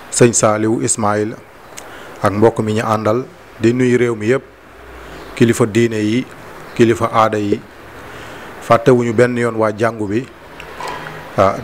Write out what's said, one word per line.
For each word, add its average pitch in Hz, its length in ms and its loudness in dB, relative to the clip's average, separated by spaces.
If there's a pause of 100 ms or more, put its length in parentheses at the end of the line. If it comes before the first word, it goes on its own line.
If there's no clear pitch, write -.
(100)
sëñ 120 220 4
Saliou 110 480 0
Ismaïl 107 560 -2 (840)
ak 101 100 2
mbokk 107 280 2
mi 110 140 0
ñu 110 80 0
àndal, 110 420 0 (360)
di 113 140 4
nuyu 123 240 2
réew 120 160 2
mi 107 140 -4
yépp, 135 140 2 (920)
kilifa 117 300 4
diine 113 340 0
yi, 107 240 0 (500)
kilifa 113 380 4
aada 110 260 2
yi. 104 220 -2 (1000)
Fàttewuñu 120 500 4
benn 123 240 2
yoon 117 200 -2
waa 110 200 0
jàngu 110 320 -2
bi. 117 180 -2 (1120)
Ah, 98 280 4